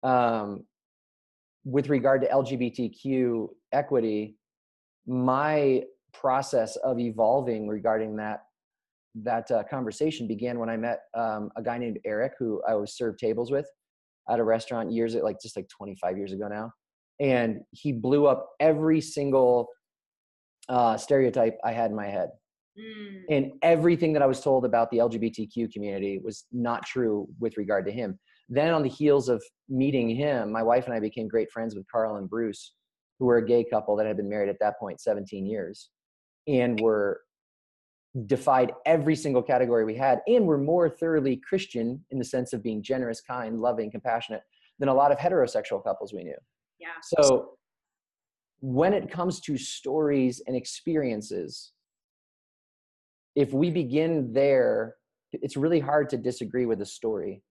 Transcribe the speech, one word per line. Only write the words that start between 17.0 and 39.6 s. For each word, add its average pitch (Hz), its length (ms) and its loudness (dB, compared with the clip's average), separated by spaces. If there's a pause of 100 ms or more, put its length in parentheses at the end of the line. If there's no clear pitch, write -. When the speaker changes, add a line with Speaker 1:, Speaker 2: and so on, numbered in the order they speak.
Speaker 1:
And 120 400 2 (100)
he - 220 -6
blew 143 340 4
up 131 220 2 (120)
every 160 400 4
single, 131 680 2 (1000)
uh, 120 280 4
stereotype 120 680 2
I 113 100 -2
had 113 180 0
in 107 60 -4
my 101 100 -6
head. 98 240 -4 (480)
Speaker 2:
Mm. 208 500 -16
Speaker 1:
And 139 240 0 (100)
everything 165 520 4
that 143 80 4
I 135 40 6
was 131 140 2
told 131 240 2
about 117 260 2
the 117 100 2
L 120 100 4
G 113 80 -6
B 113 100 0
T 110 180 -6
Q 113 220 -4
community 98 540 -6
was 107 280 -10
not 120 360 -2
true 110 420 -2 (100)
with 113 200 -4
regard 98 280 0
to 101 60 -4
him. 107 260 -6 (300)
Then 151 260 2
on 156 80 2
the 135 60 0
heels 143 400 4
of 113 140 2 (260)
meeting 131 400 0
him, 123 420 -2
my 113 120 -2
wife 123 240 4
and 123 80 -6
I 113 40 -2
became 107 300 -4
great 110 240 0
friends 113 240 -6
with 95 120 -12
Carl 110 280 -2
and 95 120 -8
Bruce, 107 460 -6 (440)
who 127 80 0
were 120 100 6
a 110 100 4
gay 117 180 4
couple 107 320 0
that 107 100 2
had 104 100 -2
been 101 120 -4
married 101 200 -2
at 98 120 -4
that 104 180 0
point 98 220 -10
seventeen 101 460 -4
years 98 440 -8 (580)
and 123 320 2
were 107 400 2 (1080)
defied 127 460 4 (140)
every 156 280 4
single 143 280 0
category 120 420 2